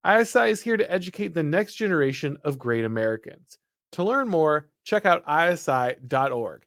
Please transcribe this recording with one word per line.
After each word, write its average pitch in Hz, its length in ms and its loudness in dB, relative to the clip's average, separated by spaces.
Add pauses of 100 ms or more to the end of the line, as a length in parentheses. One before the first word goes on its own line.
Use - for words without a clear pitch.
I 208 180 4
S - 140 -2
I 233 120 4
is 214 140 -2
here 226 160 -2
to 202 140 -2
educate 185 420 -4
the 165 100 0
next 175 320 -2
generation 147 680 -2
of 139 140 -4
great 117 280 -2
Americans. 110 720 -6 (360)
To 175 100 -4
learn 254 240 0
more, 156 420 2 (140)
check 208 220 -2
out 175 220 4
I 165 220 2
S 170 200 -2
I 123 280 0 (100)
dot 135 240 0
org. 101 360 -6